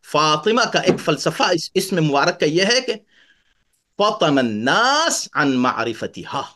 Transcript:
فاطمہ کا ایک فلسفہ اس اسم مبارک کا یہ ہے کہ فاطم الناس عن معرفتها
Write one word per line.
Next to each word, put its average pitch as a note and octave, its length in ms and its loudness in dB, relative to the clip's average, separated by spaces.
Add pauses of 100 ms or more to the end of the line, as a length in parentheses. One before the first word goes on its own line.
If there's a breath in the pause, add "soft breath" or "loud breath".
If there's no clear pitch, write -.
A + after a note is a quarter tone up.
(120)
فاطمہ D#3 500 2 (120)
کا E3 60 2
ایک - 260 2
فلسفہ D#3 380 -2
اس F3+ 300 -2
اسم F#3 280 -2
مبارک D3+ 380 2
کا E3 60 0
یہ D#3+ 200 2
ہے A#3+ 160 2
کہ B3 120 -6 (1040 soft breath)
فاطم G3 400 2
الناس F3 960 0
عن C#3 220 0
معرفتها A#2+ 880 -4 (140)